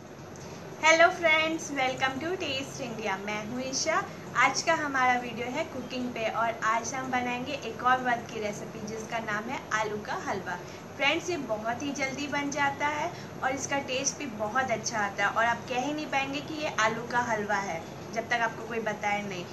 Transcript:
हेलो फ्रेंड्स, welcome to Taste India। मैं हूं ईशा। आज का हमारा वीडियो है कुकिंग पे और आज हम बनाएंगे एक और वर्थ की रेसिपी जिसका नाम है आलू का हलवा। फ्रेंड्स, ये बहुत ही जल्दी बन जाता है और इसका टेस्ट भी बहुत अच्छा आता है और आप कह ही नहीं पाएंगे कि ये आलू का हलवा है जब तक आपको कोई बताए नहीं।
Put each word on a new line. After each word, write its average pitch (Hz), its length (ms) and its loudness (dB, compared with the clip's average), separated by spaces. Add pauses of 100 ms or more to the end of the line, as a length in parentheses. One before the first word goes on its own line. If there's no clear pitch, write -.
(840)
हेलो 330 280 10
फ्रेंड्स, 320 640 4
welcome 262 460 0
to 320 200 -2
Taste 277 440 -4
India। 214 380 -2
मैं 208 260 -4
हूं 247 160 -4
ईशा। 311 400 0 (360)
आज 269 240 4
का - 140 4
हमारा 269 440 4
वीडियो 240 280 -4
है 294 180 -2
कुकिंग 254 440 -6
पे 220 200 -2
और 226 360 0
आज 233 280 2
हम 262 180 -4
बनाएंगे 247 400 0 (120)
एक 226 200 -6
और 254 180 6
वर्थ 233 300 0
की 226 80 -4
रेसिपी 214 480 -6
जिसका 220 340 -4
नाम 220 280 -2
है 285 100 -4 (140)
आलू 214 220 0 (100)
का 277 100 -2 (100)
हलवा। 185 300 -2 (400)
फ्रेंड्स, 302 340 2
ये 339 60 0 (100)
बहुत 220 360 -2
ही 285 120 -2
जल्दी 277 340 -2
बन 285 220 -2
जाता 285 380 2
है 302 220 0 (320)
और 262 100 2
इसका 277 340 0
टेस्ट 262 320 0
भी 294 80 -4 (120)
बहुत 233 320 2
अच्छा 220 300 0
आता 202 260 2
है 196 40 2
और 220 140 4
आप 233 240 2
कह 247 120 0
ही 277 140 0
नहीं 302 140 -2
पाएंगे 269 340 0
कि 302 200 -6
ये 302 180 -2
आलू 220 300 2
का 240 140 4
हलवा 208 380 0
है 170 180 -4 (340)
जब 226 140 -2
तक 233 140 2
आपको 220 260 -2
कोई 226 120 -2
बताए 208 420 0
नहीं। 185 300 -4